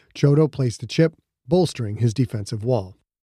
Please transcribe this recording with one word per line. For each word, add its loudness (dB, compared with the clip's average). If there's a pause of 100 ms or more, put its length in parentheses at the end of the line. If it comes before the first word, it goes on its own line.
(160)
Chodo 4
placed -4
a -10
chip, 0 (320)
bolstering 0
his 2
defensive -4
wall. -2 (420)